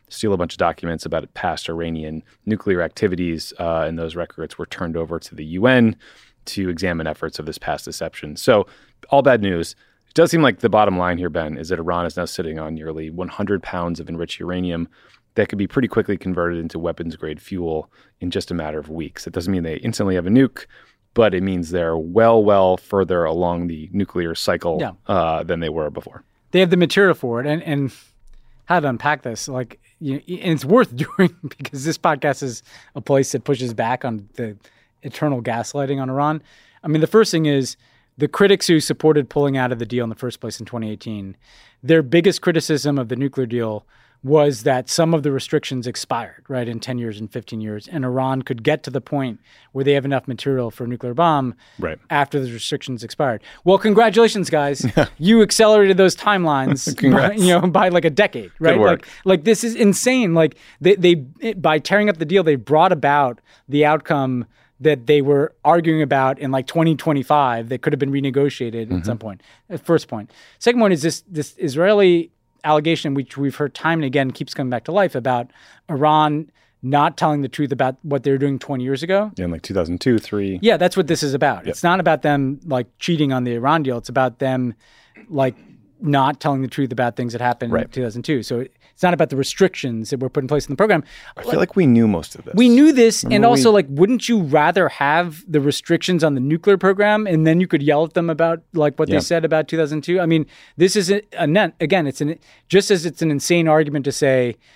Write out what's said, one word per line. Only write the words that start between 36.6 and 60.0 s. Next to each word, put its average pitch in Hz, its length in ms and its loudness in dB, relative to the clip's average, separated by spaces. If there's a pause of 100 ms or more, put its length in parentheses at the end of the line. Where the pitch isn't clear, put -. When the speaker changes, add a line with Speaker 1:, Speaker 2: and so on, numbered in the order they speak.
Speaker 2:
I 160 60 -8
mean, 156 120 2
the 160 60 2
first 220 240 4
thing 160 160 0
is, 139 300 0 (400)
the 147 100 -2
critics 196 400 2
who 160 140 4
supported 151 500 0
pulling 143 260 0
out 127 140 -2
of 120 80 -6
the 117 80 -8
deal 120 160 -4
in 113 80 -6
the 110 60 -12
first 123 240 -10
place 110 180 -10
in 110 80 -14
twenty 110 240 -8
eighteen, 104 460 -12 (440)
their 160 220 4
biggest 165 380 4
criticism 147 580 0
of 120 100 -4
the 123 60 -6
nuclear 131 320 -4
deal 113 400 -6 (380)
was 143 400 2
that 131 260 0
some 165 240 2
of 151 80 0
the 147 80 -2
restrictions 135 560 -4
expired, - 640 -8
right, 123 200 -4
in 113 120 -8
ten 127 180 -6
years 110 220 -8
and 110 100 -10
fifteen 113 300 -10
years, 107 260 -10
and 135 180 -6
Iran 131 380 -2
could 117 220 -8
get 151 180 0
to - 80 -14
the 131 100 -6
point 131 380 -6 (320)
where 135 140 -4
they 143 80 4
have 139 120 0
enough 139 220 -2
material 127 460 -4
for - 100 -14
a 117 60 -8
nuclear 123 260 -8
bomb 143 400 0 (240)
Speaker 1:
Right. - 220 -8 (100)
Speaker 2:
after 143 300 0
the 127 120 -6
restrictions 117 520 -10
expired. 120 360 -4 (220)
Well, 190 160 4
congratulations, 214 720 4
guys. 143 340 0 (180)
Speaker 1:
<laughs> - 160 -4
Speaker 2:
You 214 220 6
accelerated 208 560 6
those 185 200 4
timelines 147 800 0
Speaker 1:
<laughs> - 20 -14
Congrats. 135 380 4
Speaker 2:
by, 220 40 0
you 180 100 4 (100)
know, 185 80 2
by, 180 220 2
like, 175 140 2
a 160 60 2
decade, 135 480 -2
Speaker 1:
Good 160 60 -2
Speaker 2:
right? 165 160 4
Speaker 1:
work. 180 220 2
Speaker 2:
Like, - 40 -20 (180)
like, 185 200 2
this 214 180 2
is 233 140 -4
insane. 220 580 2